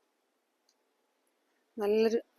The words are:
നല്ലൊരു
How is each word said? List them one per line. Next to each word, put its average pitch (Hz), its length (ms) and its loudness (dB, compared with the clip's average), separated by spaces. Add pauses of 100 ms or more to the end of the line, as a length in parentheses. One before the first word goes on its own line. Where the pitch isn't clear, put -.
(1800)
നല്ലൊരു 220 360 0 (200)